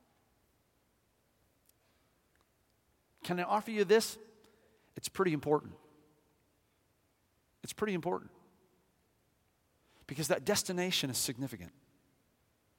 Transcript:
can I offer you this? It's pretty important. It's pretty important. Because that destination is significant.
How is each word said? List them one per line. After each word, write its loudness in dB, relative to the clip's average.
can 0
I -2
offer 0
you 2
this? 6
It's -10
pretty 2
important. 2
It's -12
pretty -2
important. -4
Because -4
that 2
destination 0
is -4
significant. -6